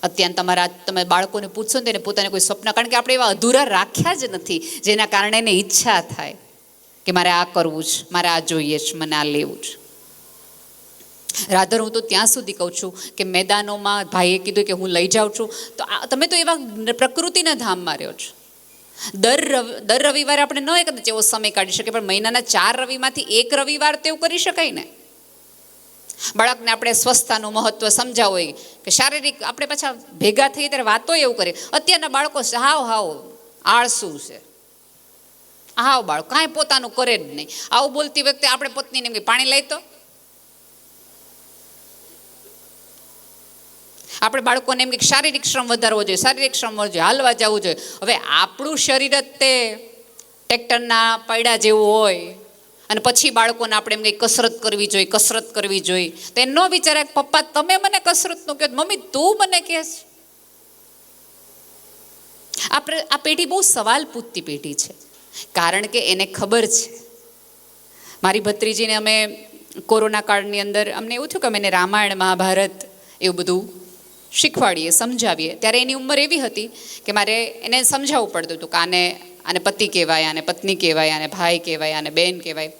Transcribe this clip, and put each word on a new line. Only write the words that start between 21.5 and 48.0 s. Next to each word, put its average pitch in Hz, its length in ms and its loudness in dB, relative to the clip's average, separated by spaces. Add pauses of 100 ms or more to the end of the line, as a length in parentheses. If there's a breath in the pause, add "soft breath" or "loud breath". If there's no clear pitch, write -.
શકીએ, 220 200 -4
પણ 220 120 -2
મહિનાના 214 380 0
ચાર 233 400 2
રવિમાંથી 262 400 -2
એક 233 320 2
રવિવાર 294 420 2
તો 302 100 -12
એવું 320 140 -2
કરી 330 180 -2
શકાય 330 340 0
ને. 160 160 -10 (1500 loud breath)
બાળકને 233 360 0
આપણે 233 220 0
સ્વસ્થતાનું 220 600 0
મહત્ત્વ 214 360 -2
સમજાવો 214 420 2
હોય 175 200 -2 (340 loud breath)
કે 196 60 -2
શારીરિક, 277 520 0
આપણે 285 220 -6
પાછા 285 280 -4
ભેગા 214 540 0
થઈએ 285 200 -4
ત્યારે 277 160 -2
વાતો 226 320 2
એવું 262 200 2
કરીએ. 175 200 -2 (180 loud breath)
અત્યારના 311 340 0
બાળકો 285 320 -2
હાવ 262 460 0
હાવ 196 460 -4 (340)
આળસુ 214 520 2
છે, - 200 -16 (1400)
હાવ 254 240 2
બાળક 156 280 -4
કાંઈ 311 180 2
પોતાનું 277 480 -2
કરે 247 220 2
જ 143 180 -8
નહીં. 147 120 -12 (240 loud breath)
આવું 269 220 2
બોલતી 294 280 -2
વખતે 277 260 0
આપણે 262 260 0
પત્નીને 254 340 -6
એમ 233 60 -8
કે, 214 60 -4
"પાણી 240 260 0
લઈ 269 160 2
તો." 285 140 -8 (4000 loud breath)
આપણે 226 200 0
બાળકોને 254 420 0
એમ 254 60 -2
કે 247 80 -6
શારીરિક 285 460 0
શ્રમ 254 240 -2
વધારવો 226 360 2
જોઈએ, 185 120 0
શારીરિક 262 380 0
શ્રમ 233 200 -4
વધવો 208 140 -2
જોઈએ, 175 140 -2
હાલવા 240 320 4
જવું 214 280 0
જોઈએ. 175 140 -2 (260 loud breath)